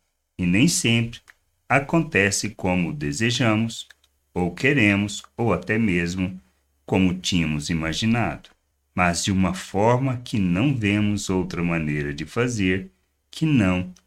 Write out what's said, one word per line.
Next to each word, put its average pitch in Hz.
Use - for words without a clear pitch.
e 90
nem 95
sempre 117
acontece 127
como 90
desejamos, 110
ou 87
queremos, 104
ou 117
até 95
mesmo 90
como 95
tínhamos 80
imaginado, 85
mas 87
de 104
uma 92
forma 120
que 123
não 98
vemos 104
outra 90
maneira 76
de 76
fazer 95
que -
não 92